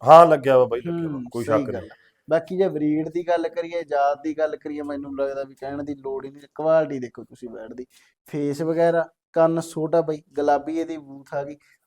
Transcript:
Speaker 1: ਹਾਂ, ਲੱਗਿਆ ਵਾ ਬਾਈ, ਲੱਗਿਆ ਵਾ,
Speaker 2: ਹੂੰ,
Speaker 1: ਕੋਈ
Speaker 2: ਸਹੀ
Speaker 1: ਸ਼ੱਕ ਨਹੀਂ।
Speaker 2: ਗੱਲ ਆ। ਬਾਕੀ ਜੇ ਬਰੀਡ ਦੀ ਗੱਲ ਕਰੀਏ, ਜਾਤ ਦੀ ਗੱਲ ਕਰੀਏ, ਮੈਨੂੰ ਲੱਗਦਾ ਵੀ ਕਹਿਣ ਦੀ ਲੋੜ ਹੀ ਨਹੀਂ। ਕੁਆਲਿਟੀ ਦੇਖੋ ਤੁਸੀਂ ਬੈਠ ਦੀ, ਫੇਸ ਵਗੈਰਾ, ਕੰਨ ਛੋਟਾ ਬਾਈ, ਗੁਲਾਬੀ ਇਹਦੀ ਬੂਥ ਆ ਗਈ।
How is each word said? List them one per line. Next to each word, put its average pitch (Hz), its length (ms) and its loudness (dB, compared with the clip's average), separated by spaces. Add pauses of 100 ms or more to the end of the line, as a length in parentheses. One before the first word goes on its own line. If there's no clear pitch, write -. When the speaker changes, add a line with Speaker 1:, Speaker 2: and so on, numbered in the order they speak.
Speaker 1:
ਹਾਂ, 165 200 12
ਲੱਗਿਆ 135 320 4
ਵਾ 127 60 6
ਬਾਈ, 117 160 -2
ਲੱਗਿਆ 170 280 -6
ਵਾ, 147 60 -8
Speaker 2:
ਹੂੰ, 127 180 -8
Speaker 1:
ਕੋਈ 117 120 -6
Speaker 2:
ਸਹੀ 143 140 2
Speaker 1:
ਸ਼ੱਕ 131 120 -4
ਨਹੀਂ। 107 120 -8
Speaker 2:
ਗੱਲ 98 100 -18
ਆ। - 40 -20 (340)
ਬਾਕੀ 165 260 0
ਜੇ 190 120 2
ਬਰੀਡ 151 400 0
ਦੀ 165 200 -6
ਗੱਲ 170 200 0
ਕਰੀਏ, 170 340 -6
ਜਾਤ 143 400 0
ਦੀ 151 160 -6
ਗੱਲ 151 180 -2
ਕਰੀਏ, 147 260 -10
ਮੈਨੂੰ 143 340 -10
ਲੱਗਦਾ 139 260 -4
ਵੀ 135 120 -14
ਕਹਿਣ 143 280 -8
ਦੀ 143 120 -8
ਲੋੜ 135 300 -8
ਹੀ 135 60 -14
ਨਹੀਂ। 143 120 -20 (120)
ਕੁਆਲਿਟੀ 156 440 0
ਦੇਖੋ 120 260 -12
ਤੁਸੀਂ - 240 -20
ਬੈਠ 110 240 -16
ਦੀ, 127 140 -14 (400)
ਫੇਸ 147 360 -4
ਵਗੈਰਾ, 165 460 2 (240)
ਕੰਨ 165 280 2
ਛੋਟਾ 165 400 -2
ਬਾਈ, 156 220 -4 (100)
ਗੁਲਾਬੀ 147 460 0
ਇਹਦੀ 165 180 -6
ਬੂਥ 139 380 -16
ਆ 143 100 -4
ਗਈ। 147 120 -12 (300)